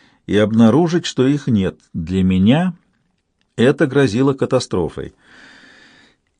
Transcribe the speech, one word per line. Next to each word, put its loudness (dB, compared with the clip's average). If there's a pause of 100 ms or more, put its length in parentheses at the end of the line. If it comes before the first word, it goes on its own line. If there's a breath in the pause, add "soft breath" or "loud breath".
(280 soft breath)
и 0
обнаружить, 2
что -2
их -2
нет. -2 (140)
Для -4
меня 2 (800)
это 2
грозило 0
катастрофой. -4 (1200 soft breath)